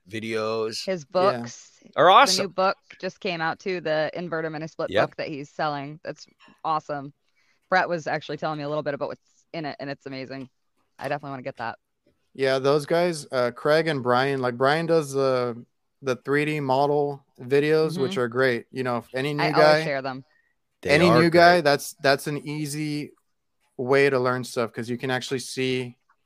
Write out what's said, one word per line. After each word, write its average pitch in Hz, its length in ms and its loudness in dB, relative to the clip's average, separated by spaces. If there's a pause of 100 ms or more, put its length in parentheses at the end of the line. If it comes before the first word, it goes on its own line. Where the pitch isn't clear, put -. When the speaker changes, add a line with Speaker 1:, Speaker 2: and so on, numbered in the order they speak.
Speaker 1:
videos 110 760 -4
Speaker 2:
His 185 180 -6
Speaker 3:
Yeah. - 80 -20
Speaker 2:
books. 135 600 -2 (240)
Speaker 1:
are 156 120 6
Speaker 2:
The 185 60 10
Speaker 1:
awesome. 202 320 6
Speaker 2:
new 185 40 -8
book 185 280 0 (220)
just 185 200 -10
came 175 220 -6
out 160 180 -4
too, 185 220 -6
the 156 340 -2
inverter 165 360 -6
mini 156 160 -10
split 151 220 -8
Speaker 1:
Yep. 117 200 2
Speaker 2:
book - 80 -20
that - 100 -8
he's 147 240 -10
selling. 147 520 -6
That's - 220 -14 (380)
awesome. 147 500 -6 (560)
Brett 185 200 2
was 170 180 -6
actually 147 300 -6
telling 156 200 -6
me 147 60 -8
a 143 60 -6
little 151 140 -4
bit 147 100 -4
about 139 160 -6
what's - 440 -16
in 160 120 -8
it, 135 140 -8
and 139 100 -10
it's 139 160 -12
amazing. 131 440 -12 (480)
I 131 120 -8
definitely 143 220 -8
wanna 127 120 -10
get 135 140 -10
that. 113 200 -8 (560)
Speaker 3:
Yeah, 131 260 0
those 143 260 2
guys, 165 460 0
uh, 123 200 0
Craig 156 360 2
and 143 140 0
Brian, 131 400 2
like, 123 160 -2
Brian 147 280 2
does 160 260 0
the, 127 520 -2 (380)
the 131 140 -2
three 143 300 -2
D 151 160 -4
model 143 600 0 (180)
videos, 151 560 2
which 131 160 -2
Speaker 2:
Mm-hmm. 127 80 -2
Speaker 3:
are 120 80 0
great. 123 420 0
You 131 120 -6
know, 123 140 -2
if 113 160 -10
any 139 200 -4
new 147 100 -2
Speaker 2:
I 156 80 0
Speaker 3:
guy, 151 100 4
Speaker 2:
always 151 220 6
share 139 180 -4
them. 131 220 -8 (580)
Speaker 1:
They - 100 0
Speaker 3:
any 160 180 6
Speaker 1:
are 120 120 6
Speaker 3:
new - 80 4
guy, 175 260 8
Speaker 1:
great. 175 100 2
Speaker 3:
that's, 143 360 0
that's 139 260 2
an 147 100 -4 (100)
easy 147 640 -6 (640)
way 139 320 4
to 135 100 2
learn 127 240 0
stuff 120 280 -4
'cause 117 180 -8
you 120 80 -4
can 131 140 -4
actually 127 280 -4
see. 127 580 -4 (280)